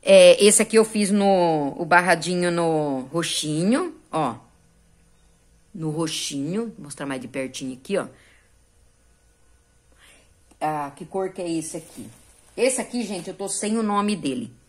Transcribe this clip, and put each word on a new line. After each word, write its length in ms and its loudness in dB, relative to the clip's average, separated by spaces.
É, 400 10
esse 180 6
aqui 140 -2
eu 100 6
fiz 240 -2
no, 680 2
o 80 -6
barradinho 640 2
no 500 -2
roxinho, 840 -2
ó. 240 -4
No 160 -6
roxinho. 880 -6
Vou 80 -18
mostrar 220 -12
mais 140 -8
de 60 -14
pertinho 460 -10
aqui, 240 -6
ó. 100 -4
Ah, 340 -6
que 100 -16
cor 260 -6
que 100 -12
é 80 -6
esse 280 -6
aqui? 300 -16
Esse 260 0
aqui, 220 -6
gente, 260 -8
eu 40 -12
tô 160 -8
sem 280 -4
o 60 -2
nome 320 0
dele. 380 -6